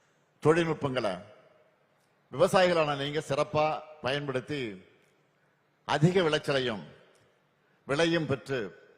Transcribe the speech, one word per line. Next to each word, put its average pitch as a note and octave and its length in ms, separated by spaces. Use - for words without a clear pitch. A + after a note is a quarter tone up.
தொழில்நுட்பங்களை C#3 800
விவசாயிகளான E3+ 640
நீங்க D3 320
சிறப்பா D3 520
பயன்படுத்தி, B2+ 840
அதிக E3 380
விளைச்சலையும் C#3 600
விலையும் E3 420
பெற்று, B2 720